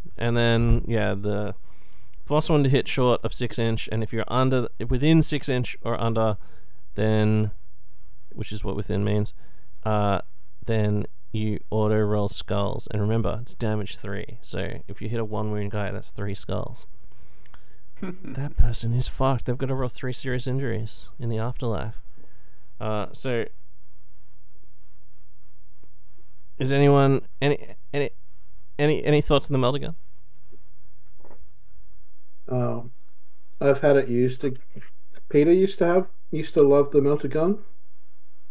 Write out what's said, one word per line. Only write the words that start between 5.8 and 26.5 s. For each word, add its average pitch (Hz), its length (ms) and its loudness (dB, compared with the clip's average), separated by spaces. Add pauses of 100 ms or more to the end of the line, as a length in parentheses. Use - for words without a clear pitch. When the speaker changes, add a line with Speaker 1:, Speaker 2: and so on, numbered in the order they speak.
Speaker 1:
or 113 160 -2
under, 113 380 2 (580)
then, 107 580 2 (800)
which 101 200 -2
is 107 100 -2
what 98 140 0
within 101 260 0
means, 104 300 0 (520)
uh, 104 360 2 (460)
then 104 400 2 (260)
you 107 260 0 (120)
auto 107 300 2
roll 104 280 2
skulls. 101 640 -2
And 104 120 0
remember, 107 400 0
it's - 120 -4
damage 107 420 -2
three, 98 460 -4
so - 460 -2
if - 140 -4
you 107 60 -2
hit 117 120 0
a 110 40 0
one 107 260 -2
wound 104 200 -2
guy, 101 200 -2
that's 98 200 -4
three 101 240 -2
skulls. - 520 -2 (1120)
Speaker 2:
<laughs> - 20 -4
Speaker 1:
That 180 540 -2
person 117 380 8
is 127 140 2
fucked. 135 380 2
They've 127 120 0
gotta 135 160 0
roll 131 140 0
three 127 240 -2
serious 123 340 -2
injuries 120 600 0 (100)
in 120 120 -2
the 110 80 0
afterlife. 110 600 -2 (800)
Uh, 107 360 -2
so 120 320 -2 (3000)